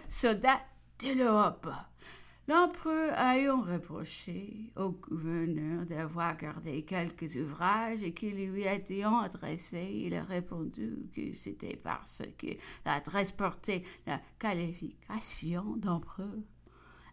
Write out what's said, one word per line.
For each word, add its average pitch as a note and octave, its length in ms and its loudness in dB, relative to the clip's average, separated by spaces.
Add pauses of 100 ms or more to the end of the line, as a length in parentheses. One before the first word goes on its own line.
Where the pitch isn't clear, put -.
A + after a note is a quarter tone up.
soldats B3+ 540 4 (380)
de C4+ 120 0
l'Europe. A3 560 6 (800)
L'empereur D#4+ 680 4
ayant C4 440 6
reproché F3 1120 -6
au F#3+ 160 0
gouverneur E3 960 0
d'avoir D#3+ 500 -2
gardé D3+ 480 -6
quelques E3+ 520 -4
ouvrages F#3+ 760 0
qui G#3 160 -4
lui G3 360 -2
étaient G3 380 0
adressés, F#3+ 880 0 (140)
il E3+ 80 0
a E3 100 -2
répondu F3+ 880 -4
que - 180 -4
c'était - 440 -8
parce - 480 -6 (120)
que - 120 -8 (360)
l'adresse E3 460 0
portait F#3 540 -2 (220)
la C#3 140 -2 (200)
qualification F3 1400 -2
d'empereur. « F#3+ 580 -2 (800)